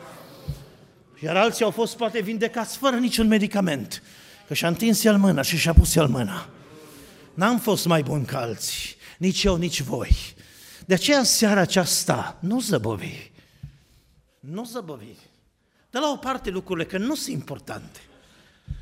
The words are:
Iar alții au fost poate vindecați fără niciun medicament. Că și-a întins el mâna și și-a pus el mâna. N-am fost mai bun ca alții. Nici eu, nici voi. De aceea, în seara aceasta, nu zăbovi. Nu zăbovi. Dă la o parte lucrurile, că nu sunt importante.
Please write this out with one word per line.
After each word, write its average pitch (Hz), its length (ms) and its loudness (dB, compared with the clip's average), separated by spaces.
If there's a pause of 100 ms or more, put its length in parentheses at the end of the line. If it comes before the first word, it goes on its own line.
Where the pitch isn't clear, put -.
(1200)
Iar 160 180 -2
alții 226 260 4
au 208 80 2
fost 226 260 -2
poate 226 240 -2
vindecați 220 560 -4
fără 269 180 0
niciun 233 320 2
medicament. 196 760 0 (440)
Că 156 60 -8
și-a 170 140 0
întins 196 360 2
el 214 140 6
mâna 190 240 4
și 170 160 0
și-a 165 160 2
pus - 220 4
el 160 120 4
mâna. 131 420 -4 (840)
N-am 214 260 0
fost - 260 0
mai 165 180 4
bun 135 220 -2
ca 135 140 -6
alții. - 560 -6 (220)
Nici 180 260 0
eu, 190 120 4
nici 170 260 -2
voi. - 540 0 (500)
De 185 80 2
aceea, 285 240 4
în 269 60 4
seara 208 360 4
aceasta, - 800 0
nu 208 200 -2
zăbovi. 131 680 -4 (1120)
Nu 170 240 -10
zăbovi. 156 520 -14 (760)
Dă 240 100 -6
la 294 120 2
o 262 40 -4
parte 247 340 -6
lucrurile, 185 360 -4
că 185 120 -6
nu 240 180 -2
sunt - 180 -6
importante. 120 680 -12 (840)